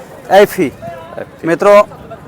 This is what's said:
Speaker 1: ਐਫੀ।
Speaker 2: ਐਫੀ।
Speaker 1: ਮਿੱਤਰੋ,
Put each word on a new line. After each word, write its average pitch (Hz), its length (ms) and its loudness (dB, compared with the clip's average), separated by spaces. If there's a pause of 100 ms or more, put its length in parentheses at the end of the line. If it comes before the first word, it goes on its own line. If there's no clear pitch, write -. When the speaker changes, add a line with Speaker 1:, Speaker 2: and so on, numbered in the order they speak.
(300)
Speaker 1:
ਐਫੀ। 190 420 2 (460)
Speaker 2:
ਐਫੀ। - 300 -16
Speaker 1:
ਮਿੱਤਰੋ, 202 400 2 (400)